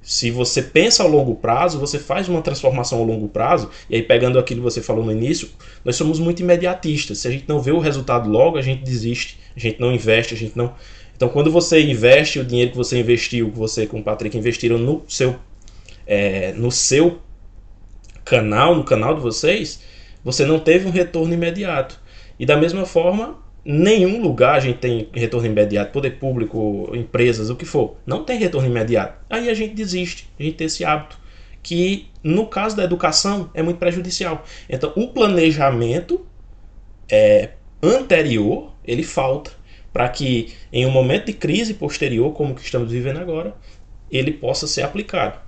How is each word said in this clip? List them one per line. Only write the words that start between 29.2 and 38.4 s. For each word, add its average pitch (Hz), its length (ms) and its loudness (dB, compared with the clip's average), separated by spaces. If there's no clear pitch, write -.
Aí 240 180 -2
a 226 60 0
gente 214 200 -4
desiste, 180 540 -6
a 143 40 -8
gente 156 140 -4
tem 160 100 -4
esse 165 180 -4
hábito, 151 340 -2
que 185 460 -2
no 180 240 0
caso 208 300 -4
da 196 80 0
educação 175 680 0
é 160 80 -2
muito 170 160 -2
prejudicial. 175 680 -2
Então, - 260 -4
o 240 140 0
planejamento, 160 1160 2
é, 107 420 6
anterior, 151 920 2